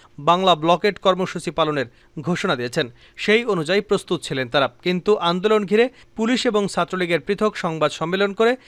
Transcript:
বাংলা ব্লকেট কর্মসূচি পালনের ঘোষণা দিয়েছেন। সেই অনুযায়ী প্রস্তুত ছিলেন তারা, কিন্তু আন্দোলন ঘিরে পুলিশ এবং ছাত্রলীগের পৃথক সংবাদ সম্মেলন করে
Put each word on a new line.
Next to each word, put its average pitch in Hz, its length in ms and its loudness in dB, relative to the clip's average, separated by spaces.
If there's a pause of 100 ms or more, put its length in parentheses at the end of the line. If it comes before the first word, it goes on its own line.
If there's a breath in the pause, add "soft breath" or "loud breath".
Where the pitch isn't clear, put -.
(200 soft breath)
বাংলা 175 360 4
ব্লকেট 170 440 2
কর্মসূচি 180 520 -2
পালনের 151 340 0 (340 soft breath)
ঘোষণা 165 360 -2
দিয়েছেন। 123 340 -4 (260 soft breath)
সেই 226 300 2
অনুযায়ী 190 360 0
প্রস্তুত 196 420 -2
ছিলেন 131 260 -4
তারা, 135 240 0 (100)
কিন্তু 180 320 0
আন্দোলন 185 500 0
ঘিরে 226 240 2 (260 soft breath)
পুলিশ 226 300 0
এবং 208 220 0
ছাত্রলীগের 175 520 -2
পৃথক 202 360 -2
সংবাদ 160 360 -2
সম্মেলন 190 420 -2
করে 233 220 2 (120 soft breath)